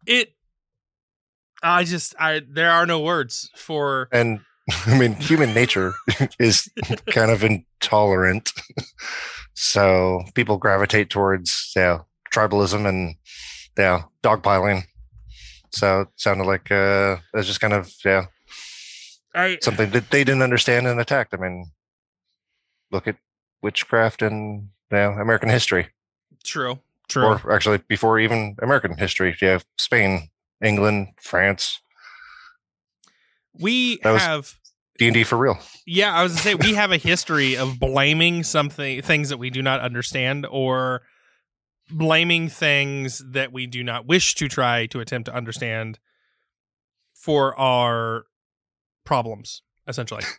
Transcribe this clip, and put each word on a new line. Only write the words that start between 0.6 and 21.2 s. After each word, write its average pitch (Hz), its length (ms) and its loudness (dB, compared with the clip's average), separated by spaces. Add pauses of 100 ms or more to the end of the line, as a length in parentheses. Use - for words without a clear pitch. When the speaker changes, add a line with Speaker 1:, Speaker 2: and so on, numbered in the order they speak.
Speaker 1:
I 175 220 2
just, 170 340 -6
I, 156 300 0
there 160 220 2
are 170 160 6
no 165 140 0
words 151 560 -4
for 139 540 -4
Speaker 2:
And, 117 300 2 (240)
<laughs> - 220 -4
I 120 100 6
mean, 120 200 4
human 147 360 2
nature 101 400 0 (240)
<laughs> - 220 -2
is 113 320 2 (400)
kind 113 200 4
of 107 140 2
intolerant. 101 1120 0
<laughs> - 60 -14 (1000)
So 92 600 2 (120)
people 107 220 0
gravitate 98 540 2
towards, 95 680 -2
yeah, 90 220 4 (340)
tribalism 104 560 2
and, 92 280 -4 (600)
yeah, 90 280 2 (180)
dogpiling. 101 640 2 (840)
So 98 320 2
it 95 140 -6
sounded 98 280 0
like, 95 260 -2
uh, 98 460 2 (180)
it - 20 -2
was 101 100 -2
just 98 140 -6
kind 107 140 2
of, 95 180 -4 (100)
yeah, 95 240 2 (1080)
Speaker 1:
I 180 260 -2
Speaker 2:
something 104 300 0
that 113 200 -2
they 143 140 4
didn't 135 160 2
understand 123 460 2
and 120 120 -2
attacked. 120 360 -2